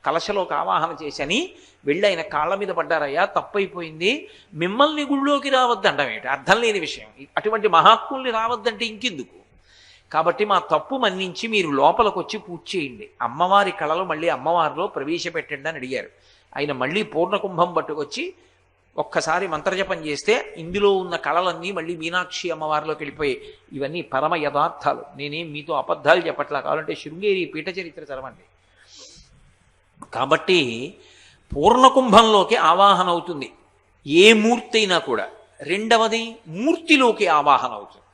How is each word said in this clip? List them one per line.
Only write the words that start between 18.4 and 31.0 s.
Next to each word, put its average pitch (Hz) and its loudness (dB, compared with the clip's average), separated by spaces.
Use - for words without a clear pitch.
ఒక్కసారి 160 -2
మంత్రజపం 185 -2
చేస్తే, 160 -2
ఇందులో 185 2
ఉన్న 185 -2
కళలన్నీ 165 -2
మళ్ళీ 170 -6
మీనాక్షి 175 -6
అమ్మవారిలోకి 156 -4
వెళ్ళిపోయాయి. 143 -4
ఇవన్నీ 143 -6
పరమ 151 -2
యథార్థాలు. 147 -2
నేనేం 147 -10
మీతో 147 -8
అబద్ధాలు 147 2
చెప్పట్లా. 147 -4
కావాలంటే 151 -4
శృంగేరి 180 -4
పీఠ 156 -10
చరిత్ర 175 -12
చదవండి. 131 -16
కాబట్టి 139 0